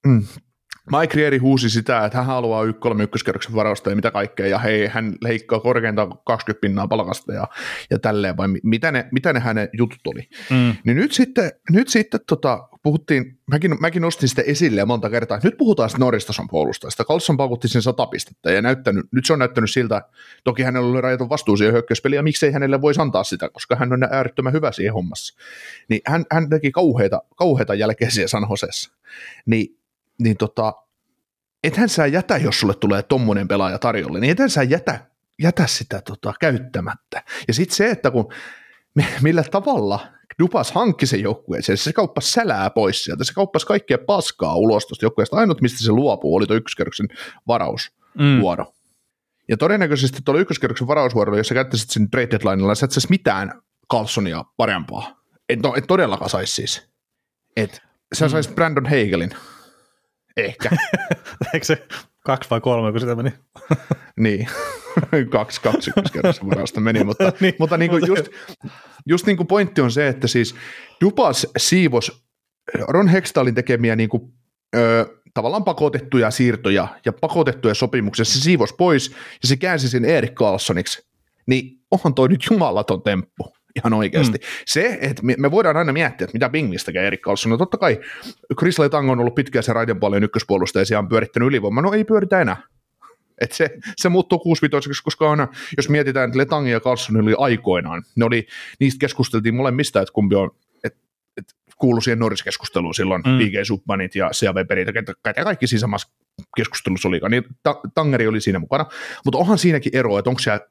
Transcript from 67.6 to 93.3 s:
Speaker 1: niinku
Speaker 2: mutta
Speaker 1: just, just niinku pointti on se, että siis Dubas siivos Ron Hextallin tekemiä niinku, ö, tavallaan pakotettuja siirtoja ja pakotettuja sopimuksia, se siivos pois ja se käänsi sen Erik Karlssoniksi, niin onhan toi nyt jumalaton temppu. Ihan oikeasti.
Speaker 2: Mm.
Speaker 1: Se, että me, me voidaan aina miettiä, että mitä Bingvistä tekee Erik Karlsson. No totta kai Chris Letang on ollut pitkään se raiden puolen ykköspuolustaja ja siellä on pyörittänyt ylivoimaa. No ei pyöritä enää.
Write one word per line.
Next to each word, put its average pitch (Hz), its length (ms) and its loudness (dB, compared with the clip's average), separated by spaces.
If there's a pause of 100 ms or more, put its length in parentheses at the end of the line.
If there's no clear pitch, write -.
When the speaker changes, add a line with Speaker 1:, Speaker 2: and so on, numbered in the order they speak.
Speaker 1:
niinku 170 200 2
Speaker 2:
mutta 165 100 2
Speaker 1:
just, 180 220 0 (800)
just 170 200 2
niinku 175 180 2
pointti 196 360 2
on 123 100 4
se, 143 180 2
että 131 180 -2
siis 117 280 0 (460)
Dubas 196 460 2 (100)
siivos 151 680 2 (640)
Ron 185 200 4
Hextallin 151 460 2
tekemiä 117 420 2
niinku, 113 360 -2 (440)
ö, 117 300 4 (280)
tavallaan 156 300 -2
pakotettuja 131 640 0
siirtoja 101 580 0 (160)
ja 110 80 -2
pakotettuja 147 640 0
sopimuksia, 113 500 0
se 131 160 0
siivos 180 320 4
pois 165 380 2 (320)
ja 123 60 0
se 135 80 4
käänsi 151 320 0
sen 120 160 0
Erik 131 300 2
Karlssoniksi, 98 760 -2 (380)
niin 131 340 -2 (100)
onhan 170 240 2
toi 131 140 4
nyt - 220 2
jumalaton 107 520 0
temppu. - 500 -4 (240)
Ihan 113 160 0
oikeasti. 110 460 2
Speaker 2:
Mm. - 60 -10 (220)
Speaker 1:
Se, 202 340 0
että 139 220 -4
me, 123 160 0
me 139 120 2
voidaan 175 260 2
aina 165 160 0
miettiä, 147 320 -2
että - 100 -10
mitä 123 140 0
Bingvistä 123 380 -2
tekee 92 200 -2
Erik 101 140 -2
Karlsson. 101 300 -2
No 117 60 2
totta 180 220 -2
kai 143 220 2 (580)
Chris 170 200 2
Letang 143 320 2
on 120 100 0
ollut 120 140 0
pitkään 131 280 0
se 120 100 0
raiden 113 280 0
puolen 101 240 2
ykköspuolustaja 95 560 0
ja 98 60 2
siellä 104 160 0
on 92 60 -6
pyörittänyt 113 400 2
ylivoimaa. 117 340 0
No 196 100 2
ei 214 120 2
pyöritä 202 360 2
enää. 98 160 0 (840)